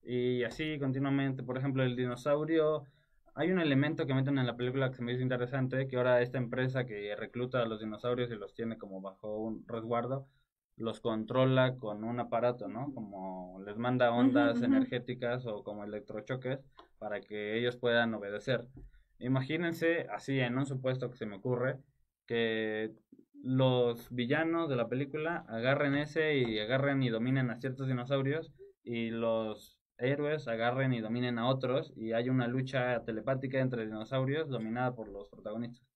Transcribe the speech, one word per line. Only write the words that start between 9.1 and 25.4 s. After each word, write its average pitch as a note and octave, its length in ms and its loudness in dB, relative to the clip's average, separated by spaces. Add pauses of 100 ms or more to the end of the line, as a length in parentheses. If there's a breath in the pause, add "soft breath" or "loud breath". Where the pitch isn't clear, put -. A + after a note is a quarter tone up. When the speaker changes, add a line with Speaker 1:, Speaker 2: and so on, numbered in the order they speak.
Speaker 1:
un A2 300 -6
resguardo, A#2+ 600 -2 (480 soft breath)
los A2 260 -6
controla B2+ 760 2
con G#2+ 280 -6
un A#2+ 160 -4
aparato, A#2 480 0
¿no? B2+ 240 -6
Como F#2 720 -10
les G#2 120 -10
manda B2 340 2
ondas C#3+ 460 4
Speaker 2:
Ujú, A#3+ 80 0
ujú. C4+ 100 4
Speaker 1:
energéticas B2+ 720 -2
o G#2 180 -6
como G#2 200 -8
electrochoques G#2+ 760 -6 (380 loud breath)
para G#2 240 -6
que G#2 380 -4
ellos A#2+ 180 0
puedan A#2 360 4
obedecer. G#2 520 -4 (540 loud breath)
Imagínense, E3 920 0
así C3+ 280 -2
en B2 180 2
un C#3 80 2
supuesto C3 440 -2
que - 80 -16
se - 80 -6
me G#2 120 -8
ocurre, B2+ 400 -2 (480)
que A2 680 0 (520)
los B2+ 680 4
villanos D3+ 580 0
de C3+ 60 0
la A#2 120 0
película D3 600 -4